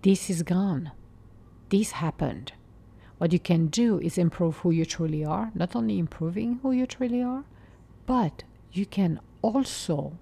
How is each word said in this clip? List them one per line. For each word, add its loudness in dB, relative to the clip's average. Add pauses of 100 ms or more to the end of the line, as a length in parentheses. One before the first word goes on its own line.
This 4
is 0
gone. 0 (760)
This 2
happened." -4 (680)
What 2
you 4
can 2
do 2
is -2
improve 2
who 2
you 4
truly -2
are, -2
not -2
only 0
improving -2
who 0
you 2
truly -2
are, -4 (600)
but 0 (300)
you -2
can 0 (200)
also -2